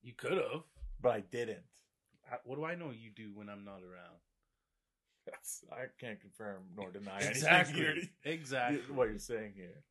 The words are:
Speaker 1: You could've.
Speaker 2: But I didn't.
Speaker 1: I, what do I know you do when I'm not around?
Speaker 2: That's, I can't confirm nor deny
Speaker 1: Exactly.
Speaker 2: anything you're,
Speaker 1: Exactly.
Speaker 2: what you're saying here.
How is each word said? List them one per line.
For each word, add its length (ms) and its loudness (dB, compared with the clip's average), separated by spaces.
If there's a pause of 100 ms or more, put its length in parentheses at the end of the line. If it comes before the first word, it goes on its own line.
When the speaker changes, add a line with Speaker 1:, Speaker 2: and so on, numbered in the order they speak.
Speaker 1:
You 120 -14
could've. 500 2 (360)
Speaker 2:
But 140 10
I 80 2
didn't. 420 -4 (680)
Speaker 1:
I, 140 -6
what 100 -6
do 100 -2
I 100 -2
know 160 -6
you 200 -12
do 240 -12
when 140 -10
I'm 140 -10
not 200 -12
around? 340 -16 (1080)
Speaker 2:
That's, 460 -10
I 160 -6 (120)
can't 200 -8
confirm 440 -8 (120)
nor 140 -6
deny 300 -6
Speaker 1:
Exactly. 680 6
Speaker 2:
anything 240 2 (140)
you're, 100 -2
Speaker 1:
Exactly. 600 0
Speaker 2:
what 140 6
you're 100 -2
saying 360 -4
here. 360 -14